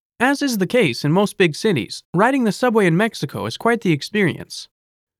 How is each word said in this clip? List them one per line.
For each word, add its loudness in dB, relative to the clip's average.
As 2
is -2
the 0
case 0
in 2
most 2
big 2
cities, -2
riding 2
the 0
subway 2
in 4
Mexico -4
is -6
quite -2
the 2
experience. -4